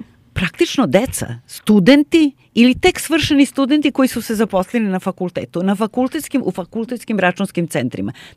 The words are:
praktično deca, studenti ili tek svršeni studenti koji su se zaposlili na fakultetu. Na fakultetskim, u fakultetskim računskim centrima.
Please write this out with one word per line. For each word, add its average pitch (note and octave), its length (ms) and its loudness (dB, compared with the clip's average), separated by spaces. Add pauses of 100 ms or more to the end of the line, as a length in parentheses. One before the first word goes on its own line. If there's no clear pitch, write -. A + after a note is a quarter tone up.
(340)
praktično G#3+ 540 -2
deca, C3 600 -2
studenti C#4 840 4 (220)
ili B3 260 4
tek F#4 200 2
svršeni D4 460 2
studenti C#4 460 0
koji C4 160 2
su A#3+ 140 -8
se A3 140 -6
zaposlili G#3 540 -2
na F#3 100 -2
fakultetu. F3+ 640 -6
Na G3 120 0
fakultetskim, B3+ 720 -4
u - 60 -2
fakultetskim A3 680 -8
računskim F3+ 480 -2
centrima. B2 460 -6 (240)